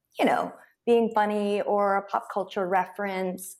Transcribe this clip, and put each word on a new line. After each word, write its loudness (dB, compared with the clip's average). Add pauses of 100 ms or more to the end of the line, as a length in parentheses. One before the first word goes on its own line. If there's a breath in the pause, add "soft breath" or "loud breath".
(180)
you 2
know, 0 (340 loud breath)
being 4
funny 0
or 2
a 0
pop -4
culture -4
reference, -4